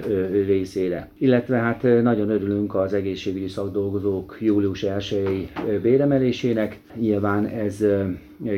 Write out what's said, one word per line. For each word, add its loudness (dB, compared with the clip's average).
ö, 0
részére. -2
Illetve 2
hát, -2
ö, 6
nagyon 2
örülünk 0
az 0
egészségügyi -4
szakdolgozók -4
július 2
elsejei, -2
ö, 0
béremelésének. 2
Nyilván 2
ez, -4
ö, 2